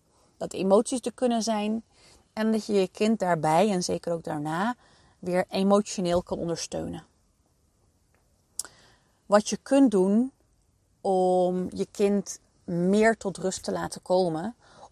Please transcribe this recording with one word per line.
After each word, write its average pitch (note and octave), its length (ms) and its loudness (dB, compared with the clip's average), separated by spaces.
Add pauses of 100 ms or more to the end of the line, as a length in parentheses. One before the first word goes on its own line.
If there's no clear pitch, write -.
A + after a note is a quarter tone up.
(380)
Dat - 160 -8
emoties G3 480 2
te A#3+ 100 -6
kunnen A#3 320 -2
zijn G#3+ 400 -4 (500)
en A3 180 -2
dat A3 140 -2
je G#3 80 -4
je F#3+ 140 2
kind G#3+ 320 0
daarbij E3+ 520 2
en F3+ 120 0
zeker E3+ 300 -4
ook E3 100 -6
daarna E3 520 -4 (440)
weer F3+ 300 -2
emotioneel F#3+ 760 0
kan - 140 -8
ondersteunen. E3 680 -8 (2250)
Wat G#3 240 2
je G#3 80 -4
kunt C4+ 340 4
doen G#3 400 2 (720)
om F#3 680 2
je F#3+ 200 -6
kind G3+ 480 -2 (240)
meer G3 540 2
tot F#3+ 200 -8
rust - 260 -6
te G3+ 80 -6
laten E3+ 300 -8
komen, F3+ 540 -2 (360)